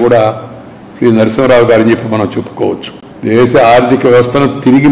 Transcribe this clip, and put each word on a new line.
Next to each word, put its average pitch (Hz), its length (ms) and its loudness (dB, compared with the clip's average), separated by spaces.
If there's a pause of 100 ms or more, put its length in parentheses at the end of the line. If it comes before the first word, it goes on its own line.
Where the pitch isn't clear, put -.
కూడా 117 160 2 (760)
శ్రీ 123 120 -2 (120)
నరసింహారావు 120 520 2
గారని 113 220 2
చెప్పి 110 220 -6
మనం 104 120 -2 (100)
చెప్పుకోవచ్చు. - 540 -8 (380)
దేశ 120 260 0 (180)
ఆర్థిక 127 380 0
వ్యవస్థను 123 360 0 (180)
తిరిగి 139 260 2